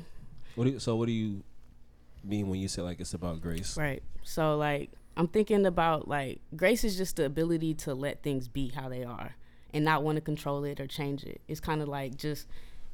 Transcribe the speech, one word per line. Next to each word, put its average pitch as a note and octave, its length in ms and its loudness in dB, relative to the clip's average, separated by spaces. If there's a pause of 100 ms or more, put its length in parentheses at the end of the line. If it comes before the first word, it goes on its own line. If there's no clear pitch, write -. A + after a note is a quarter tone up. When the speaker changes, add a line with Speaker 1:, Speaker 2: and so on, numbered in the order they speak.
(560)
Speaker 1:
What A#2 100 2
do C3+ 60 6
you, B2+ 80 -4
so A#2 160 0
what A2+ 120 2
do A#2 40 2
you A2 320 0 (800)
mean G2+ 260 0
when F#2+ 100 0
you F#2+ 80 0
say, F#2 140 -4
like, F2 180 -4
it's F2+ 140 -6
about E2 280 -2
grace? E2+ 360 -2
Speaker 2:
Right. D3 240 0 (220)
So, D#3 340 2
like, D3 340 0 (260)
I'm E3+ 100 4
thinking G#3 380 6
about, E3 420 4
like, C#3 340 -2 (140)
grace F#3 280 6
is G3 140 2
just F#3 200 0
the D#3 80 4
ability D#3+ 500 2
to D#3 180 -4
let C3+ 300 -4
things C3 240 0
be C3+ 220 -2
how C3 200 -4
they B2+ 140 -4
are - 320 -8 (380)
and D3+ 120 4
not D#3 180 6
wanna D#3 180 2
control C#3+ 420 -2
it C#3+ 160 -4
or C3+ 80 -4
change C#3+ 360 -2
it. - 240 -10
It's D#3 120 -6
kinda D#3 260 0
like C#3 320 -4
just, D3+ 300 -4 (460)